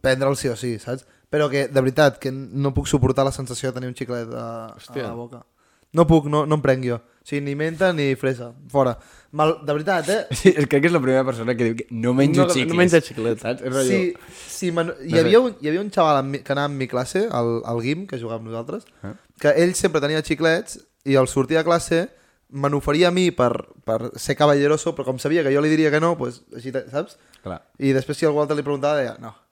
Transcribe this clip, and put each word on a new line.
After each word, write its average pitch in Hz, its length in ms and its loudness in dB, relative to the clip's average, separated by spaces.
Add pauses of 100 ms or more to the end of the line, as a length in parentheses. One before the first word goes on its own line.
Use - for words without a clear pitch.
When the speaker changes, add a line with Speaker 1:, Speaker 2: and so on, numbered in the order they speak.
Speaker 1:
prendre'l 135 340 0
sí 131 160 -4
o 110 80 -6
sí, 120 200 -6
saps? 131 260 -10 (260)
Però 147 180 0
que, 139 200 -2
de 135 100 0
veritat, 135 400 4
que 135 120 -4
no 135 440 -4
puc - 120 -2
suportar 131 360 2
la 135 80 0
sensació 131 400 -8
de 123 80 -8
tenir 127 80 -8
un 123 80 -10
xiclet 120 400 -8
a, 113 400 -12
Speaker 2:
Hòstia. 127 300 -12
Speaker 1:
a - 20 -8
la 117 80 -10
boca. 120 300 -16 (480)
No 160 140 4
puc, 156 200 4
no, 147 180 0
no 151 100 0
em 147 60 0
prenc 131 240 0
jo. 120 100 -2
O - 320 -16
sigui, 143 140 -4
ni 139 140 -6
menta 165 380 -2
ni 139 220 0
fresa, 123 380 -6 (140)
fora. 127 300 0 (340)
Mal, 156 340 0
de 147 80 -2
veritat, 156 360 -2
eh? 196 100 0 (100)
Speaker 3:
<laughs> 123 60 -6
Sí, - 140 6
és, 151 180 4
crec 139 160 2
que 170 40 6
és 170 60 0
la 165 60 4
primera 131 240 2
persona 120 320 -4
que 120 140 -2
diu 117 60 -4
que 117 160 -10
no 120 220 -2
menjo 147 280 4
Speaker 2:
No, 180 60 4
no 175 60 2
Speaker 3:
xicles. 160 220 0
Speaker 2:
menja 175 240 6
xiclet. 113 400 -4
Speaker 3:
Saps? 123 220 -6
És 127 100 -6
rotllo 131 160 0
Speaker 1:
Sí, 175 260 0 (340)
sí, 180 240 -6
man-, 165 280 -2
hi 147 120 -10
Speaker 3:
No 165 60 2
sé. 165 60 6
Speaker 1:
havia 196 160 8
un, 247 220 2
hi 151 100 -4
havia 175 100 0
un 208 100 -8
xaval 156 280 4
en 135 120 -2
mi, 139 80 -4
que - 120 -6
anava 143 160 -2
amb 143 120 -6
mi 127 80 -4
classe, 127 440 -2
al, 117 340 0
al 117 160 -4
guim, 156 260 -4
que 135 120 -8
jugava 113 220 -8
amb 110 100 -14
nosaltres, 117 340 -10 (180)
Speaker 3:
Eh? 101 100 -12 (260)
Speaker 1:
que 151 160 2
ell 175 200 4
sempre 160 260 0
tenia 151 200 -2
xiclets 160 580 -2 (260)
i 135 100 2
al 131 120 6
sortir 139 300 0
de 160 60 2
classe 170 460 0 (420)
me 139 180 -2
n'oferia 147 380 2
a 175 40 2
mi 180 200 2
per, 123 200 2 (340)
per 113 300 -4
ser - 200 -4
caballeroso, 147 600 4
però 131 100 -6
com 131 140 -4
sabia 160 240 0
que 139 100 2
jo 143 80 2
li 151 80 2
diria 156 220 4
que 151 80 4
no, 165 180 0
pues, 123 240 -8 (140)
així, 123 160 -12
te-, 131 180 -6
saps? 147 280 -6 (260)
Speaker 3:
Clar. 90 180 -10 (180)
Speaker 1:
I 135 140 2
després 131 240 -2
si 165 80 0
algú 147 160 2
altre 147 140 -2
li 147 80 -4
preguntava, 143 360 -2
deia, 117 200 -4
"No." 110 160 -16 (160)